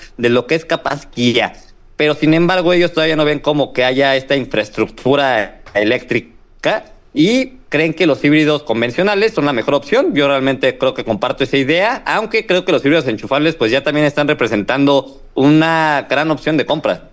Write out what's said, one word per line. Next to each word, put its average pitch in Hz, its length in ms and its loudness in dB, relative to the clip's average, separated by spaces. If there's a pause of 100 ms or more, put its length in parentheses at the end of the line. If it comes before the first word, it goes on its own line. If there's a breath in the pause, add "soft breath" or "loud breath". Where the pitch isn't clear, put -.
(180 loud breath)
de 120 120 0
lo 120 160 2
que 156 80 -2
es 160 120 -4
capaz 147 420 -4
Kia. 120 460 0 (420 loud breath)
Pero 151 180 0
sin 151 220 2
embargo, 175 380 2
ellos 175 200 0
todavía 160 220 0
no 151 100 0
ven 147 140 0
como 147 340 -2
que 127 120 0
haya 135 300 2
esta 131 200 -2
infraestructura 120 1300 -2 (120)
eléctrica - 1120 -4 (280)
y 196 400 0 (160)
creen 156 240 0
que 180 140 0
los 135 160 0
híbridos 151 400 2
convencionales 190 720 0
son 147 120 -2
la 143 80 0
mejor 139 220 0
opción. 247 400 0
Yo 143 120 2
realmente 135 520 0
creo 131 160 0
que 123 80 -8
comparto 117 400 -2
esa 135 140 -2
idea, 175 480 0
aunque 214 420 -2
creo 180 180 0
que - 60 0
los 120 120 0
híbridos 143 240 2
enchufables, 135 480 -2
pues, 113 160 0
ya 131 120 0
también 151 240 0
están 143 200 0
representando 135 920 0 (140)
una 156 760 2
gran 151 220 0
opción 151 260 -2
de 123 80 0
compra. 143 480 -4